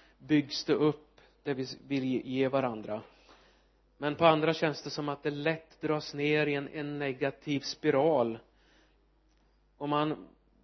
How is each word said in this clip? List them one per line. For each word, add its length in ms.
byggs 460
det 100
upp 460
det 120
vi 120
vill 180
ge 440
varandra. 540
Men 160
på 100
andra 300
känns 280
det 80
som 180
att 140
det 80
lätt 500
dras 340
ner 320
i 80
en, 140
en 300
negativ 600
spiral. 800
Och 120
man 380